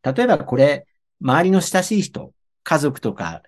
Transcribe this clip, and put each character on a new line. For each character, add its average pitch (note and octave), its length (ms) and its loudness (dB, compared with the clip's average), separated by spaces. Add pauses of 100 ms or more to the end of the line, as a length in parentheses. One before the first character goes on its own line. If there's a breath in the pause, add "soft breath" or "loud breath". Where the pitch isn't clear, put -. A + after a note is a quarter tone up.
例 C3+ 220 -2
え - 20 0
ば G3+ 100 2
こ - 180 -8
れ、 C#3 300 2 (340)
周 C#3 260 2
り F#3 40 2
の F#3+ 120 4
親 - 200 0
し G#3 160 -2
い G3 60 4
人、 - 280 -12 (300)
家 - 160 0
族 C#3+ 240 -2
と G#2 140 -4
か E2 320 -10